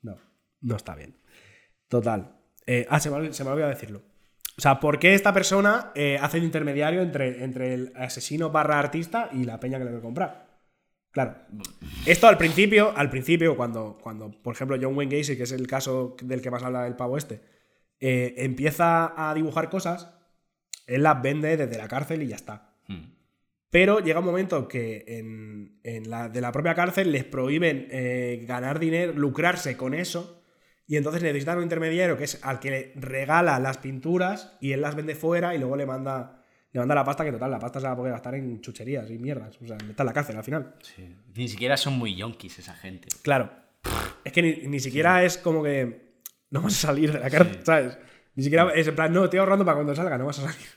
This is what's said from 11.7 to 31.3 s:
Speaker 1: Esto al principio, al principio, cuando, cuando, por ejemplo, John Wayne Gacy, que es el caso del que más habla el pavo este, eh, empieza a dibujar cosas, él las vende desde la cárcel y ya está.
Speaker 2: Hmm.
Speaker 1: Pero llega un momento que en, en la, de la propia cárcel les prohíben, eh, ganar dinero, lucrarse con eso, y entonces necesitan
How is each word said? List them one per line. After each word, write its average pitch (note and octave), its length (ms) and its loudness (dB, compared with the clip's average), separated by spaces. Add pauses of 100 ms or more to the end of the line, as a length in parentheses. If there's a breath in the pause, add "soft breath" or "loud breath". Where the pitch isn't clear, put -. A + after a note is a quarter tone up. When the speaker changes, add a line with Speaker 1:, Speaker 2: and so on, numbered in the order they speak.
Speaker 1:
Esto F3 220 8
al G3+ 100 10
principio, G3+ 580 6
al C#3+ 140 2
principio, D#3 480 2
cuando, A2+ 420 -6
cuando, A2 300 -12
por A#2 240 -10
ejemplo, C3+ 260 -4
John C3 160 -2
Wayne C#3+ 220 -2
Gacy, D3 180 -2
que B2 80 -4
es B2 80 -6
el B2+ 140 -4
caso C3 560 -4
del B2+ 220 -6
que B2+ 80 -6
más A#2+ 100 -4
habla B2+ 240 -4
el B2 100 -6
pavo B2 220 -4
este, A#2+ 240 -10 (580 soft breath)
eh, B2 380 0
empieza D#3 760 2 (160)
a D#3 40 -2
dibujar D#3+ 380 -2
cosas, F3 420 -6 (720)
él B2+ 160 0
las D3+ 220 6
vende D3+ 340 0
desde A#2+ 220 -2
la A2 80 -12
cárcel C#3 340 -4
y C#3+ 60 -4
ya G#2+ 80 -6
está. - 400 -16 (120)
Speaker 2:
Hmm. F2 260 -14 (560)
Speaker 1:
Pero F#3+ 320 6
llega D#3+ 180 2
un F3+ 60 0
momento F3+ 420 0
que A2+ 400 -6
en, A2 760 -14
en A2+ 240 -10
la, A#2 220 -6
de B2 120 -4
la B2 100 -2
propia D#3+ 240 0
cárcel F3+ 360 2
les C3+ 120 0
prohíben, C#3 680 0
eh, B2 580 -4
ganar B2 300 -4
dinero, E3 360 0
lucrarse C#3+ 640 0
con C3 200 -4
eso, F3 460 -6 (440 soft breath)
y D3 120 -2
entonces D#3 260 -2
necesitan D3+ 340 0